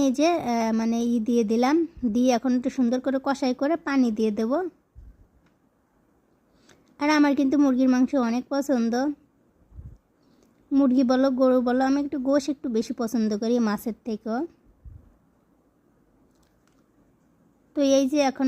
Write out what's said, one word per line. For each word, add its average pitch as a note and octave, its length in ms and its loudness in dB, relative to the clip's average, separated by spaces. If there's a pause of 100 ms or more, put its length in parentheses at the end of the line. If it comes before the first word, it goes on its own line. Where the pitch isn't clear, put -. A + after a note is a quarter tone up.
এই B3+ 100 0
যে, D4+ 120 4
আহ, A#3 400 -2 (100)
মানে A3+ 160 -2 (180)
ই - 20 0 (120)
দিয়ে A#3 160 2
দিলাম, A#3+ 320 0 (380)
দিয়ে B3 240 2
এখন B3+ 200 -2
একটু B3+ 180 -4
সুন্দর B3 280 0
করে C4+ 220 -2
কষাই C4+ 340 -2
করে C#4+ 140 0 (140)
পানি C4 200 2 (100)
দিয়ে A3 200 0
দেব। A3+ 140 -2 (2500)
আর D4 80 0 (100)
আমার D4 200 4
কিন্তু C#4 240 2
মুরগির C4 320 4
মাংস B3+ 160 2 (180)
অনেক A#3+ 240 -2
পছন্দ, B3 420 0 (1800)
মুরগি C4+ 400 4
বলো, C4 180 2 (120)
গরু B3+ 180 4 (100)
বলো, B3 200 0
আমি C#4 160 0
একটু C#4 140 -8 (100)
গোশ C#4 160 2 (100)
একটু - 120 -12 (100)
বেশি A#3+ 240 -4
পছন্দ A3 300 -2 (120)
করি A#3 120 -2 (140)
মাছের G#3 280 -6 (100)
থেকেও। A3 320 -8 (3500)
তো D4+ 40 0 (180)
এই C#4 140 2
যে D4+ 60 0 (120)
এখন C4 180 -2